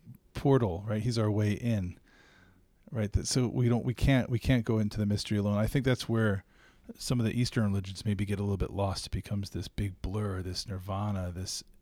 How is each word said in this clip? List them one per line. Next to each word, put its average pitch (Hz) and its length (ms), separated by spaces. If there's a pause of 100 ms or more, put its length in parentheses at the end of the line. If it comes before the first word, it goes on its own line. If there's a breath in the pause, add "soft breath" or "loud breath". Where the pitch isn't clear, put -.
(340)
portal, 113 540
right? 107 140
He's 117 160
our 107 140
way 104 220
in, 101 440 (960 soft breath)
right? 104 220
That, - 140
so 127 200
we 120 220
don't, 120 160
we 123 80
can't, 131 360
we 120 100
can't 123 260
go 110 140
into 104 200
the 104 60
mystery 104 320
alone. 104 200
I 107 100
think 127 180
that's 127 240
where 110 340 (540 soft breath)
some 127 220
of 113 60
the 110 140
Eastern 120 240
religions 98 420
maybe 104 200
get 98 140
a 101 40
little 101 140
bit 92 140
lost. 95 360
It - 40
becomes 98 400
this 90 160
big 101 340
blur, 98 400
this 90 260
nirvana, 95 680
this 92 300 (180)